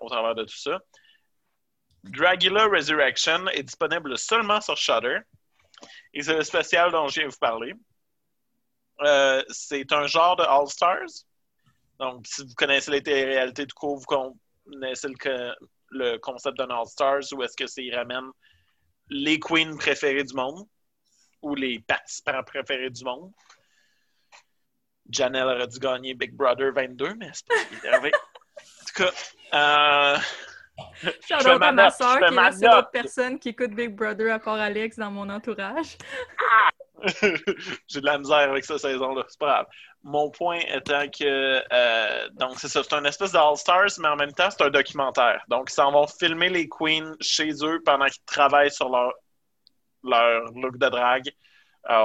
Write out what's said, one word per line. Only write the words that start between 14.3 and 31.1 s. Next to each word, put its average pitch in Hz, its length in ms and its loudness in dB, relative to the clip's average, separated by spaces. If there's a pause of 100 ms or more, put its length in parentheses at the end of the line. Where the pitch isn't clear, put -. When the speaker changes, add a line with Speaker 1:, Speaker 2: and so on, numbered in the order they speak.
Speaker 1:
connaissez 131 420 -10
le 135 60 -12
co-, 123 520 -8 (240)
le 123 280 -4
concept 127 400 -8
d'un 127 120 -6
All-Stars, 135 520 -2 (100)
où 135 120 -8
est-ce 117 120 -8
que 127 120 -6
c'est, 131 160 -14
ils 123 100 -10
ramènent 123 360 -8 (800)
les 147 300 -2
queens 160 380 -2
préférées 143 480 -2
du 131 100 -16
monde, 143 320 -6 (760)
ou 147 120 -6
les 127 260 -4
participants - 640 -6
préférés 131 480 -8
du 120 140 -14
monde. 139 260 -10 (1800)
Janelle 131 360 0
aurait 123 220 0
dû 120 100 -16
gagner 131 360 -4
Big 123 200 -8
Brother 127 380 2
vingt-deux, 131 420 -4
mais 208 200 -14
c'est - 120 -18
pas 480 120 0
ce 339 80 -4 (140)
qui - 60 -12
est - 40 -8
arrivé. 147 260 2
Speaker 2:
<laughs> - 60 -2 (320)
Speaker 1:
En - 300 -20 (100)
tout 190 100 0
cas, 147 1120 2
euh, 143 40 0 (840)
Speaker 2:
Shout - 360 -4